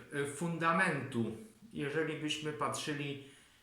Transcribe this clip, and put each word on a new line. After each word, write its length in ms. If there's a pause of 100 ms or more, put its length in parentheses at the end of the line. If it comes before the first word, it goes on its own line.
(140)
y, 180
fundamentu, 920 (480)
jeżeli 460
byśmy 340
patrzyli 760 (340)